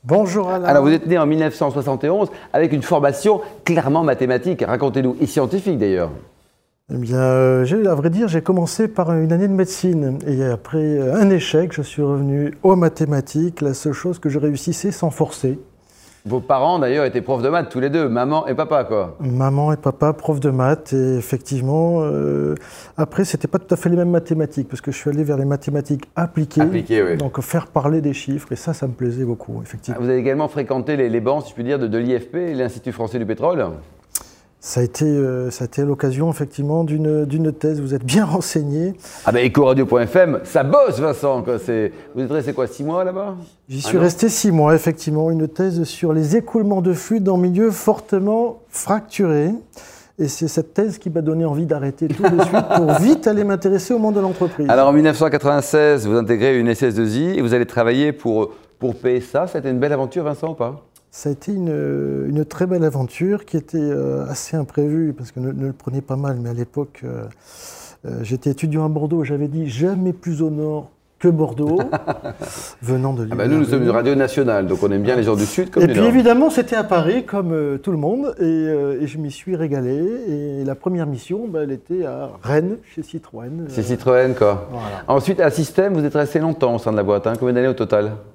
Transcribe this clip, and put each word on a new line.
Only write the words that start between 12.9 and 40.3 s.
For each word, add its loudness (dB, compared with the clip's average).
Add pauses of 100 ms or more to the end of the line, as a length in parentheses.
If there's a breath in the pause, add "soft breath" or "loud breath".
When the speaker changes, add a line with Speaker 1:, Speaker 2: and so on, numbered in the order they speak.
Speaker 1:
La 0
seule -4
chose -6
que -2
je -2
réussissais -2
sans -2
forcer. -2 (720 soft breath)
Speaker 2:
Vos -2
parents 2
d'ailleurs 2
étaient -2
profs -2
de 2
maths 0
tous -6
les 0
deux, 0
maman 0
et -2
papa 0
quoi. -4
Speaker 1:
Maman 0
et -2
papa, 0
profs -2
de 0
maths, 0
et 2
effectivement, -2
euh, 0 (420 loud breath)
après 0
c'était -4
pas -2
tout -4
à 2
fait 0
les 4
mêmes 2
mathématiques -2
parce -12
que -6
je -8
suis -4
allé 0
vers 0
les 0
mathématiques -2
appliquées. -2
Speaker 2:
Appliquées, 2
oui. 0
Speaker 1:
Donc -4
faire -4
parler 0
des 0
chiffres -6
et -6
ça, -6
ça -6
me -6
plaisait -4
beaucoup, -6
effectivement. -10
Speaker 2:
Ah, -4
vous 0
avez 2
également 0
fréquenté -4
les, 2
les 0
bancs, 0
si -16
je -20
puis -8
dire, -2
de, -2
de -2
l'I 0
F -14
P, -4
l'Institut -6
français -6
du -4
pétrole. -2 (960 loud breath)
Speaker 1:
Ça -4
a 2
été, -2
euh, 0
ça -8
a -8
été -4
l'occasion -2
effectivement -4
d'une, 0
d'une 0
thèse, -2
vous -4
êtes -4
bien 2
renseigné. -2 (280 loud breath)
Speaker 2:
Ah 2
ben 4
Eco 6
Radio 4
point 2
F -2
M, 6